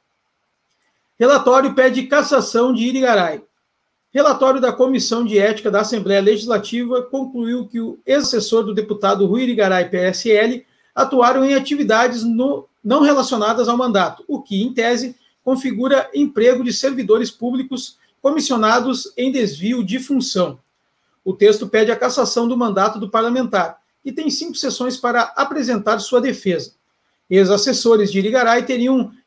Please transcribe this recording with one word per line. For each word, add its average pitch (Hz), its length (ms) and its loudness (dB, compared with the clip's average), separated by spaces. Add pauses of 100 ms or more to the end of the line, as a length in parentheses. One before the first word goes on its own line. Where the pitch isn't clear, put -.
(1160)
Relatório 254 580 4
pede 262 340 2
cassação 262 640 2
de 220 120 -2
Irigaray. 233 540 0 (720)
Relatório 269 500 2
da 247 120 0
Comissão 247 520 0
de 214 140 0
Ética 214 320 0
da 202 120 2
Assembleia 196 380 0
Legislativa 226 800 0
concluiu 247 640 -6
que 233 100 -10
o 226 260 -8
ex-assessor 226 600 0
do 202 100 -6
deputado 202 520 0
Rui 220 160 0
Irigaray, 190 460 0
P 180 80 -4
S 185 360 -2
L, 233 340 0 (260)
atuaram 262 520 2
em 277 100 2
atividades 240 720 0
no, 240 420 -2 (160)
não 262 200 2
relacionadas 240 640 2
ao 240 80 0
mandato, 202 500 0
o 285 160 -6
que, 196 180 -4
em 247 120 -2
tese, 240 420 -2 (300)
configura 262 720 0
emprego 254 480 2
de 240 100 -2
servidores 240 580 0
públicos 254 680 -8 (220)
comissionados 247 960 0
em 254 140 -2
desvio 220 520 -2
de 196 160 -4
função. 185 600 -2 (640)
O 190 80 -2
texto 208 340 2
pede 220 240 2
a 226 60 -2
cassação 240 500 0
do 247 100 0
mandato 214 420 0
do 202 100 -8
parlamentar, 233 720 -2 (260)
e 269 60 -8
tem 311 200 -6
cinco 320 260 -8
sessões 254 400 -4
para 240 260 0 (140)
apresentar 233 640 -2
sua 240 200 0
defesa. 185 520 -4 (580)
Ex-assessores 202 800 4
de 185 80 -2
Irigaray 233 440 2
teriam 247 500 0 (140)